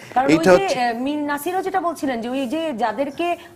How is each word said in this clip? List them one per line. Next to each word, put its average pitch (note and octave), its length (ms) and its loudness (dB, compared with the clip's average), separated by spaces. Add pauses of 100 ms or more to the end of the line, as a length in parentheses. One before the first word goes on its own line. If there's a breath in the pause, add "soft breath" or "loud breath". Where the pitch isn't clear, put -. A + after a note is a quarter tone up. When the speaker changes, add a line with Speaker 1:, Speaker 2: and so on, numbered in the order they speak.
(140 loud breath)
Speaker 1:
কারণ C4 140 2
ওই C#4+ 40 6
Speaker 2:
এইটা D#4+ 240 8
Speaker 1:
যে, G4 80 4
Speaker 2:
হচ্ছে D4 160 0
Speaker 1:
আহ, A#3+ 180 0
মীর C#4 200 -2
নাসিরও D4 440 -4
যেটা F#4+ 180 -2
বলছিলেন D4 400 -4
যে A3+ 80 -6
ওই C4+ 180 -4
যে D#4 320 -4
যাদেরকে C#4 580 -2 (200 loud breath)